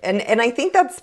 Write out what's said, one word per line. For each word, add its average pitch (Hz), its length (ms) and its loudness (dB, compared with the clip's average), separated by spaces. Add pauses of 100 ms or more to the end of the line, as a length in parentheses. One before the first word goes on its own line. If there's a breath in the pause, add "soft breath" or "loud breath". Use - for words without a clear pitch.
and, 190 200 -2
and 220 200 0
I 233 80 2
think 294 240 -2
that's 359 280 2